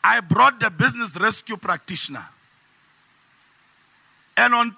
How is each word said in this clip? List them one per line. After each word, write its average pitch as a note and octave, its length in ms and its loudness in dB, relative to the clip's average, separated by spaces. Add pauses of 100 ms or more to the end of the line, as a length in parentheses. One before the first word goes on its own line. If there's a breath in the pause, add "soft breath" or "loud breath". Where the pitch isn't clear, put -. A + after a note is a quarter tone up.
I A3+ 200 2
brought A3+ 400 2
the A3+ 80 0
business A#3 500 -2
rescue G#3+ 380 -2
practitioner. D#3+ 680 -6 (2000)
And A#3+ 180 4
on A#3 220 0